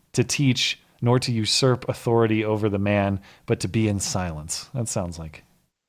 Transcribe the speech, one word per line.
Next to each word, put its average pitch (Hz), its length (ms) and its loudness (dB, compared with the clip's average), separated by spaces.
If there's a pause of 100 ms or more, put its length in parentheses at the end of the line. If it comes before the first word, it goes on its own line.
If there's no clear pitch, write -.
(140)
to 123 100 2
teach, - 560 0 (200)
nor 120 200 4
to 127 120 -4
usurp 120 560 2
authority 110 560 2
over 107 260 0
the 101 100 0
man, 101 400 2 (260)
but 117 140 -2
to 104 80 -4
be 110 200 0
in 101 120 0
silence." 82 720 -6
That 120 140 -4
sounds 87 320 -6
like 80 240 -16 (460)